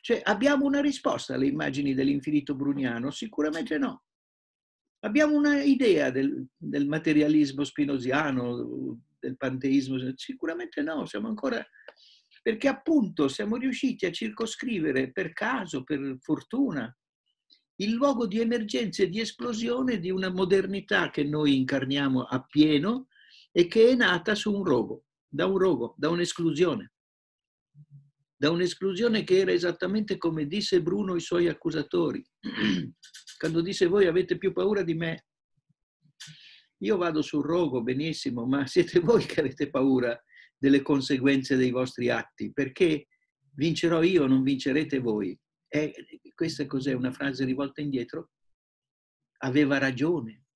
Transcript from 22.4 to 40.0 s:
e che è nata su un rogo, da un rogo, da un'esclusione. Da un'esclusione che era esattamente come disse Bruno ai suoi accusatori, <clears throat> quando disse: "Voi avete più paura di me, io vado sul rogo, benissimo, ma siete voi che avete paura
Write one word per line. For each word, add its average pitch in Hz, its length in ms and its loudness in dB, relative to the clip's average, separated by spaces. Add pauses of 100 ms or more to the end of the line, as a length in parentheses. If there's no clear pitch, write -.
e 175 160 4
che 220 220 6
è 262 60 6
nata 202 400 2
su 208 180 -2
un 202 100 -2
rogo, 113 420 0 (220)
da 160 180 -2
un 190 120 0
rogo, 151 400 0
da 147 120 0
un'esclusione. 165 840 0 (1400)
Da 147 160 2
un'esclusione 185 720 0
che 185 160 4
era 185 120 2
esattamente 180 680 0
come 160 280 -2
disse 185 360 0
Bruno 185 320 -2
ai 170 60 -2
suoi 175 280 0
accusatori, 156 760 -2 (180)
<clears throat> 104 520 -2 (440)
quando 165 240 -2
disse: 185 260 0
"Voi 190 200 6
avete 180 300 0
più 185 160 -2
paura 196 280 0
di 165 120 -2
me, 165 320 -6 (1600)
io 202 140 0
vado 170 260 -2
sul 147 220 -4
rogo, 147 380 -2
benissimo, 127 640 -4
ma 135 200 0
siete 175 340 2
voi 185 260 4
che - 160 -2
avete 139 280 -4
paura 131 480 2 (400)